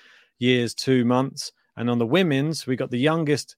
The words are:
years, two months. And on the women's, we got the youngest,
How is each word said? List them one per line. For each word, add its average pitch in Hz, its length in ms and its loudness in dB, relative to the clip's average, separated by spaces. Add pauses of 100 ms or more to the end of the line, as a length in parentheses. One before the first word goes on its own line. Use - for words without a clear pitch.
(380)
years, 120 360 0
two 127 300 2
months. 131 480 0 (240)
And 117 120 -4
on 120 100 0
the 117 80 0
women's, 151 600 0
we 127 100 -2
got 131 140 -6
the 123 80 -4
youngest, 147 600 0